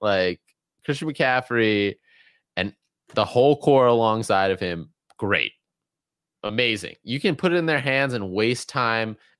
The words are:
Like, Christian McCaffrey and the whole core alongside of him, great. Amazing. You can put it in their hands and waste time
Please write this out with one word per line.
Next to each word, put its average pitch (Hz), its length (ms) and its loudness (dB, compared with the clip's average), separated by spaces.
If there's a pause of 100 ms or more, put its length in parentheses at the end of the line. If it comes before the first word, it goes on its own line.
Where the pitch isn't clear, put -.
Like, 92 400 0 (440)
Christian 151 220 -6
McCaffrey 117 880 0 (600)
and 92 180 -4 (400)
the 107 120 2
whole 139 320 4
core 135 280 4
alongside 110 680 2
of 92 100 -4
him, 87 300 -6 (260)
great. 90 340 -2 (920)
Amazing. 110 600 -4
You 131 160 -8
can 180 160 -2
put 175 160 -2
it 175 60 2
in 170 80 0
their 151 140 0
hands 135 340 -2
and 98 180 -6
waste 110 380 -2
time 113 480 -2 (220)